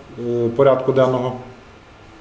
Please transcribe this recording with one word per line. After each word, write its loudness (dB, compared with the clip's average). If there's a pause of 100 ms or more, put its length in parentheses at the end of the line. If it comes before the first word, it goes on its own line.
(180)
е, -2
порядку 4
денного? 0 (880)